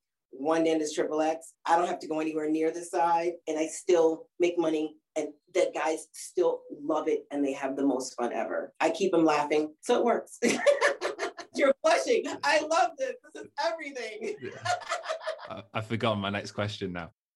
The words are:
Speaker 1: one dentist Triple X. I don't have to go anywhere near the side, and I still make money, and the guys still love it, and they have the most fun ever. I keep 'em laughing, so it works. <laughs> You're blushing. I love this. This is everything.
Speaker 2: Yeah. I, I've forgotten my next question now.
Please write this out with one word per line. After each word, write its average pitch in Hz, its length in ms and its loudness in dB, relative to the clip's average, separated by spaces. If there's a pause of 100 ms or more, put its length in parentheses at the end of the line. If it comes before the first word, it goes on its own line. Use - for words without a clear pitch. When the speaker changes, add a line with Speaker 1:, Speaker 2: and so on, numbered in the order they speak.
(300)
Speaker 1:
one 160 340 0
dentist 156 320 0
Triple 156 260 0
X. 160 320 -2 (120)
I 165 100 4
don't 175 100 2
have 175 140 -4
to - 80 -12
go 156 100 -2
anywhere 156 320 -2
near 160 220 2
the 170 100 -8
side, 170 520 2 (120)
and 156 140 -2
I 160 80 0
still 165 580 2 (140)
make 175 180 2
money, 156 380 0 (180)
and 151 140 -4 (260)
the 175 180 4
guys 160 420 -2
still - 540 0
love 151 380 -2
it, 151 240 0
and 143 140 0
they 135 80 0
have 135 240 -6
the 139 100 2
most 127 300 0
fun 120 160 -2
ever. - 480 -4
I 165 100 4
keep 175 240 0
'em 165 100 6
laughing, 151 480 2 (100)
so - 180 2
it - 40 2
works. - 380 -2
<laughs> - 80 4 (1040)
You're 269 260 4
blushing. 285 420 4 (200)
I 302 160 4
love 330 360 2
this. 262 200 -4 (180)
This 302 80 -14
is - 80 -18 (160)
everything. 254 720 -6
Speaker 2:
Yeah. 127 100 -10 (1000)
I, 95 120 -12 (120)
I've 113 120 -4
forgotten 113 340 0
my 98 100 -2
next 101 220 -6
question 101 400 -4
now. 85 180 -8 (260)